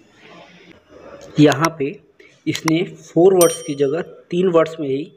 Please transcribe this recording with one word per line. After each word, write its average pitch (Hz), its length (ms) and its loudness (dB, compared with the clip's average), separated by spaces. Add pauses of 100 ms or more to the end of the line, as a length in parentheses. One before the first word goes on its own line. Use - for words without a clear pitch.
(1400)
यहाँ 147 380 4
पे 143 180 -6 (500)
इसने 160 380 -2
फोर 190 500 0
words 175 280 2
की 151 140 -8
जगह 143 240 -2 (300)
तीन 180 180 0
words 160 320 0
में 147 80 -6
ही 135 280 -6